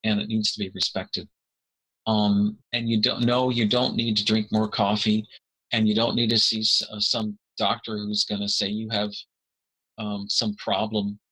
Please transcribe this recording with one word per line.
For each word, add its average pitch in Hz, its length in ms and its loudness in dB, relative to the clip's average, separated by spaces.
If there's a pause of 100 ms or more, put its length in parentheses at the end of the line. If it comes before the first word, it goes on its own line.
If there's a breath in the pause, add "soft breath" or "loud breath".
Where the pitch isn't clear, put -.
and 104 160 2
it 107 80 -8
needs 110 240 0
to - 60 -10
be 95 140 -4
respected. - 540 -6 (800)
Um, 104 500 2 (160)
and 117 160 -2
you 110 120 2
don't 120 240 0
know, 127 240 4
you 117 180 2
don't 123 300 2
need 117 200 0
to - 80 -2
drink 110 260 2
more 110 180 2
coffee, 107 580 2 (460 loud breath)
and 110 160 4
you 107 60 2
don't 113 200 2
need 120 140 2
to 113 100 2
see 110 220 0
s-, - 280 0
uh, 107 120 -10
some 107 360 -2 (200)
doctor 110 400 -2
who's 104 260 -2
gonna 101 260 -2
say - 200 -2
you 110 200 -4
have, 104 220 -2 (840)
um, 104 320 -4
some 107 260 -2
problem. 104 640 -2 (120)